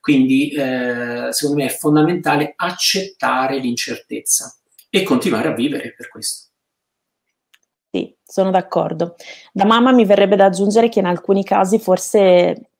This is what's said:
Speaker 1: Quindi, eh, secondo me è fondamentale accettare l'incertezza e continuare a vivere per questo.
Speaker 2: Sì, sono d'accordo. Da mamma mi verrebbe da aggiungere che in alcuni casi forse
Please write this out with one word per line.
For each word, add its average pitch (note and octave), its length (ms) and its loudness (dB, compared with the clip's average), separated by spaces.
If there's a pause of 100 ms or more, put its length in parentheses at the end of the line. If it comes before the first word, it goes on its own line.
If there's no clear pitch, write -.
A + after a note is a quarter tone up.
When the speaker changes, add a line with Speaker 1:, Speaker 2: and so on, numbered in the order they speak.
Speaker 1:
Quindi, C3+ 520 2
eh, B2 800 -4
secondo C#3+ 320 -2
me C3 60 -2
è - 80 -8
fondamentale D3+ 800 0
accettare C3+ 1000 -4
l'incertezza - 1000 -6 (320)
e F#3+ 140 0
continuare D#3 460 0
a - 40 -2
vivere A#2+ 420 -4
per - 140 -20
questo. - 360 -12 (1500)
Speaker 2:
Sì, - 240 -8 (100)
sono F#3+ 260 -2
d'accordo. E3+ 680 -2 (360)
Da G3 120 0
mamma A#3 280 4
mi B3 120 6
verrebbe G3+ 320 4
da G3 100 6
aggiungere G3+ 420 2
che A#3 120 -2
in F3+ 60 0
alcuni F#3+ 380 0
casi G3 340 2
forse F#3 1000 2